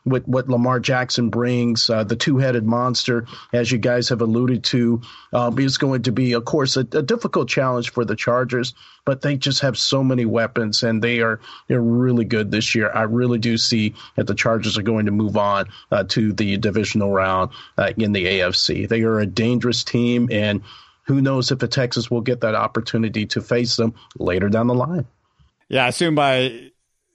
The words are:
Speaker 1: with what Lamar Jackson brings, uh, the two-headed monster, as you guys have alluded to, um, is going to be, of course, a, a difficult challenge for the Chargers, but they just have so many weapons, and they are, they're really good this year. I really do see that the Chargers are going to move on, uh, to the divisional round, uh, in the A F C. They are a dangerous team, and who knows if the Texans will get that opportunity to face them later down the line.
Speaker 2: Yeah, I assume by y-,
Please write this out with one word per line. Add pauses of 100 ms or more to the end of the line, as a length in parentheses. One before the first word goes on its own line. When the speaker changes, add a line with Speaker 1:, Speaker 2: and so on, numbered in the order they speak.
Speaker 1:
with
what
Lamar
Jackson
brings,
uh,
the
two-headed
monster, (240)
as
you
guys
have
alluded
to, (320)
um,
is
going
to
be,
of
course,
a,
a
difficult
challenge
for
the
Chargers, (320)
but
they
just
have
so
many
weapons,
and
they
are, (280)
they're
really
good
this
year.
I
really
do
see (220)
that
the
Chargers
are
going
to
move
on, (260)
uh,
to
the
divisional
round, (260)
uh,
in
the
A
F
C.
They
are
a
dangerous
team,
and (420)
who
knows
if
the
Texans
will
get
that
opportunity
to
face
them (240)
later
down
the
line. (600)
Speaker 2:
Yeah,
I
assume
by
y-, (440)